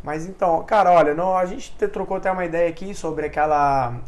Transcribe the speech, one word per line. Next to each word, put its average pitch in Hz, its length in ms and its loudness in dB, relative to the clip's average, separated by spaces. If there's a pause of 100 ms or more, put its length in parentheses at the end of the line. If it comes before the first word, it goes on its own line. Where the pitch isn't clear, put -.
Mas 160 240 -8
então, 175 380 0
cara, 190 280 4
olha, 151 220 6
não, 185 220 0
a 185 100 2
gente 196 300 -10
te-, 202 120 -2
trocou 190 300 -4
até 190 120 -2
uma 185 140 -2
ideia 170 240 0
aqui 190 260 -8
sobre 156 320 -6
aquela, 143 680 0 (120)